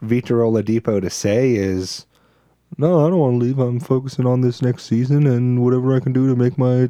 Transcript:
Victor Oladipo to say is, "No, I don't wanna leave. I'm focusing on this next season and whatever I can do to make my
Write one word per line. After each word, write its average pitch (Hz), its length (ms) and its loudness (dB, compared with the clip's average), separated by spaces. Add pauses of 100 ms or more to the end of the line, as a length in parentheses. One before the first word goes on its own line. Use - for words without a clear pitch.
Victor 120 380 -2
Oladipo 110 640 0
to 92 100 -4
say 120 440 0
is, 92 500 -4 (760)
"No, 156 280 2
I 165 40 2
don't 185 80 0
wanna 127 180 2
leave. 123 220 0
I'm 120 200 0
focusing 131 480 -2
on 127 140 2
this 123 220 -2
next 123 220 -2
season 131 420 0
and 123 360 0
whatever 127 320 2
I 131 60 2
can 127 120 -2
do 131 140 2
to 131 80 2
make 123 220 0
my 127 340 2